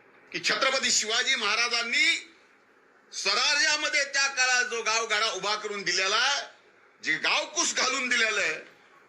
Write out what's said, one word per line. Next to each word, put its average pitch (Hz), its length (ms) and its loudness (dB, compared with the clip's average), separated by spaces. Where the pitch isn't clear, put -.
की 170 120 -6
छत्रपती 254 480 2
शिवाजी 240 440 2
महाराजांनी 233 720 0
स्वराज्यामध्ये 294 960 0
त्या 277 220 0
काळात 254 380 2
जो 233 160 -6
गावगाडा 220 500 0
उभा 190 240 -2
करून 202 280 -6
दिलेला, 190 420 2
जे 147 100 -2
गावकुस 220 600 -2
घालून 254 340 0
दिलेलं, 208 500 0